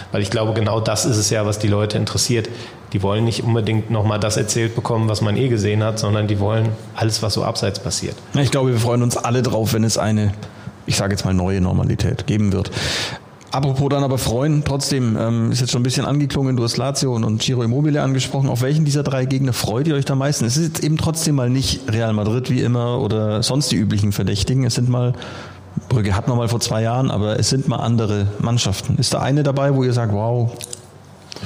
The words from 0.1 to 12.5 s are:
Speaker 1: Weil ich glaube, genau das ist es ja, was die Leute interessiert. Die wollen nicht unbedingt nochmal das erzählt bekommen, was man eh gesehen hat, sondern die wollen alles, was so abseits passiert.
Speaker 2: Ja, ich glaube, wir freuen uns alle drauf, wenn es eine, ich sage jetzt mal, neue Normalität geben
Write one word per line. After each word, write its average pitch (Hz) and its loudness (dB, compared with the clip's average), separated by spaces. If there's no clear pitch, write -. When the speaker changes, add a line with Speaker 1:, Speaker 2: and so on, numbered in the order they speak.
Speaker 1:
Weil 104 2
ich 95 -2
glaube, 110 0
genau 110 0
das 107 0
ist 117 2
es 104 2
ja, 107 2
was 104 0
die 107 0
Leute 104 2
interessiert. 110 0
Die 95 -2
wollen 104 2
nicht 113 -2
unbedingt 110 0
nochmal 107 0
das 107 0
erzählt 113 0
bekommen, 113 0
was 107 0
man 104 0
eh 131 2
gesehen 107 0
hat, 110 -2
sondern 107 0
die 104 0
wollen 110 2
alles, 113 -2
was 107 -2
so 95 -2
abseits - -2
passiert. - -6
Speaker 2:
Ja, 135 2
ich 135 2
glaube, 131 2
wir 113 2
freuen 120 2
uns 120 0
alle 120 0
drauf, 110 0
wenn 110 2
es 113 0
eine, 107 2
ich - 0
sage 98 0
jetzt 98 -2
mal, 92 2
neue 92 0
Normalität - 0
geben 107 2